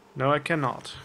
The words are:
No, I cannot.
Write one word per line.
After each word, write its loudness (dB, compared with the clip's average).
No, 2
I 4
cannot. -2